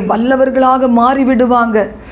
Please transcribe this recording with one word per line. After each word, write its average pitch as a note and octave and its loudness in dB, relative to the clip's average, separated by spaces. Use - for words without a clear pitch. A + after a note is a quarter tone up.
வல்லவர்களாக B3+ 0
மாறிவிடுவாங்க. A#3+ 0